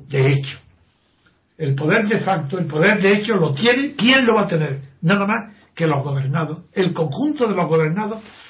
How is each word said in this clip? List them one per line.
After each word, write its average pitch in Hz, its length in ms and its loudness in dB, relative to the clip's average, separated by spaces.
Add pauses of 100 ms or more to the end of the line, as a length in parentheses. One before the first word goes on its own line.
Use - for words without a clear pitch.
de 135 220 2
hecho. - 280 0 (1000)
El 139 180 0
poder 180 320 2
de 214 120 0
facto, 170 380 -2
el 170 100 -2
poder 175 340 2
de 196 160 4
hecho 214 180 -2
lo 151 180 0
tiene, 254 420 0
¿quién 254 300 4
lo 220 100 4
va 208 80 2
a 170 40 -2
tener? 151 320 -4 (220)
Nada 196 240 2
más - 300 -4 (200)
que 165 120 -2
los 139 160 0
gobernados. 143 560 -4 (140)
El 185 200 0
conjunto 240 540 -2
de 196 80 -2
los 170 120 0
gobernados 175 540 0 (280)